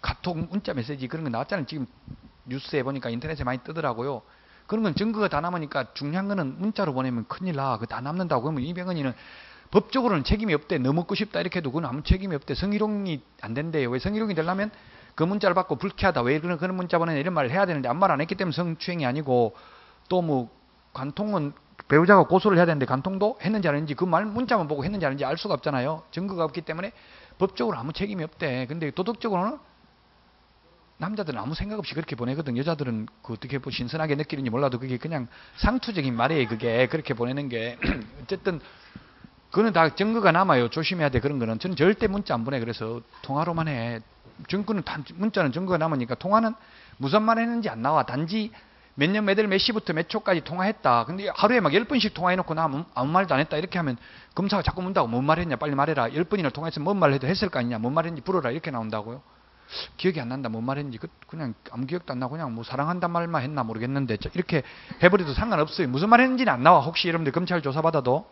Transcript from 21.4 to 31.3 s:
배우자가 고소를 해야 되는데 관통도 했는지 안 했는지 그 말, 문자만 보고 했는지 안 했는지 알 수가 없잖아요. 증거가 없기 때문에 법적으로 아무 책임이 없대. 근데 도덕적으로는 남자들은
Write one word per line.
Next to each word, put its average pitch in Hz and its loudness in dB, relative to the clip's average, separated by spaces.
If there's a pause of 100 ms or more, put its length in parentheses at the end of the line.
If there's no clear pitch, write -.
배우자가 170 8
고소를 185 4
해야 175 8
되는데 147 2
관통도 190 -2
했는지 196 0
안 147 4
했는지 147 -2
그 180 0
말, 180 2
문자만 214 0
보고 143 -2
했는지 190 -2
안 135 2
했는지 139 -4
알 139 -2
수가 196 -2
없잖아요. 147 -2
증거가 180 -4
없기 156 -4
때문에 170 -8 (460)
법적으로 196 0
아무 135 -6
책임이 196 -4
없대. 131 -4
근데 156 -4
도덕적으로는 214 -2 (1400)
남자들은 170 -4